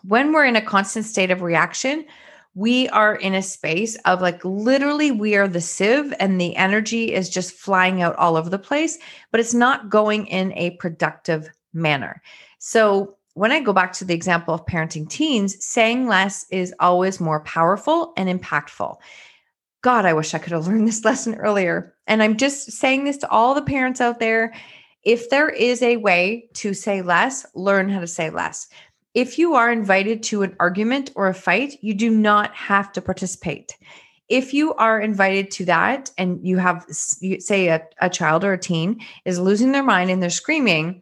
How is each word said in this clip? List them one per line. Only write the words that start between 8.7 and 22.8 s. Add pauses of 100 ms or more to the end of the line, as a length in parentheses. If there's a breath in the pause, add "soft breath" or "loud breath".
but
it's
not
going
in
a
productive (260)
manner. (380 loud breath)
So (160)
when
I
go
back
to
the
example
of
parenting
teens,
saying
less
is
always
more
powerful
and
impactful. (840 loud breath)
God,
I
wish
I
could
have
learned
this
lesson
earlier. (120)
And
I'm
just
saying